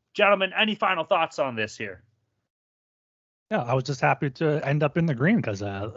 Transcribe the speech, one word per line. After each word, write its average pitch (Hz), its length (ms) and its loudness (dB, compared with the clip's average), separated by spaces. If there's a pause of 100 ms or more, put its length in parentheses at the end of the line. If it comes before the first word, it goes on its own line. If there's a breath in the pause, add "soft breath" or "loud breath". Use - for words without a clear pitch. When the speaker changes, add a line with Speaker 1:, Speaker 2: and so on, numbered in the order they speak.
(140)
Speaker 1:
Gentlemen, 196 440 2
any 214 180 0
final 185 300 0
thoughts 165 340 0
on 131 160 -2
this 107 220 -4
here? 95 260 -10 (1500)
Speaker 2:
Yeah, 190 120 0
I 120 120 -2
was 131 80 0
just 135 180 -6
happy 143 300 2
to 151 360 0
end 147 140 0
up 147 160 0
in 170 80 2
the 156 80 2
green 160 280 2
'cause, 104 200 -4
uh, 101 360 -6